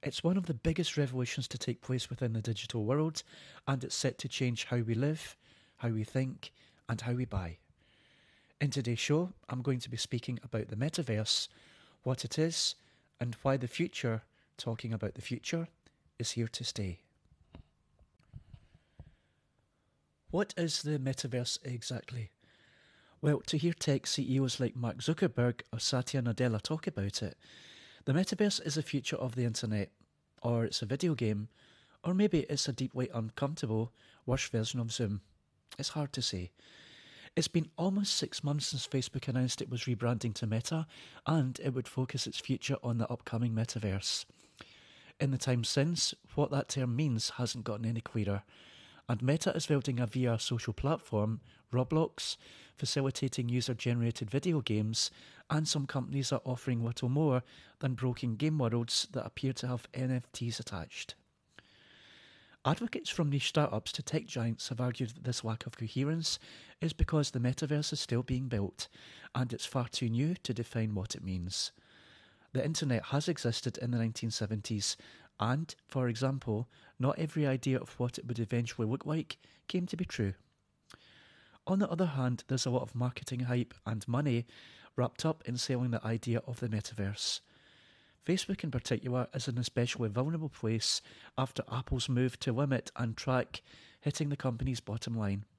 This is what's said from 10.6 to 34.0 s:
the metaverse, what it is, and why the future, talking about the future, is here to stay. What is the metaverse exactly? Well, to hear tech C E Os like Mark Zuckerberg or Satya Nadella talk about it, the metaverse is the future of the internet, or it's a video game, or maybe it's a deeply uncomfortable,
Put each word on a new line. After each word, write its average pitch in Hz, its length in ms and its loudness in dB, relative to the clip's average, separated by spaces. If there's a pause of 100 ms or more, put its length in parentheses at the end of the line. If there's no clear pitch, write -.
the 107 60 -6
metaverse, 117 760 0 (520)
what 127 240 -2
it - 140 -2
is, 160 340 2 (460)
and 120 240 -4
why 135 140 4
the 123 100 -2
future, 117 560 -2 (340)
talking 113 340 -4
about 107 220 -2
the 113 80 -12
future, 165 460 -4 (500)
is - 140 -4
here 113 160 0
to - 160 -8
stay. 95 380 -4 (3250)
What 196 260 0
is 170 240 0
the 151 160 0
metaverse 127 680 -2
exactly? 123 680 -6 (880)
Well, 147 260 4
to 160 100 0
hear 170 160 2
tech - 340 0
C - 180 0 (100)
E 135 40 4
Os 131 220 2
like 123 160 0
Mark 117 220 -2
Zuckerberg 123 600 2 (140)
or 113 60 -4
Satya 131 420 0
Nadella 117 400 2
talk - 260 -4
about - 340 -2
it, 98 160 -6 (680)
the 135 80 2
metaverse 190 520 2
is 143 100 0
the 156 60 0
future - 360 -2
of 120 180 -2
the 123 80 2
internet, 110 460 0 (520)
or 117 220 2
it's - 180 -2
a 117 40 -2
video 143 300 2
game, 107 340 0 (520)
or 175 120 0
maybe 185 360 6
it's 143 200 0
a - 20 0
deeply 127 420 -2
uncomfortable, 117 800 0 (340)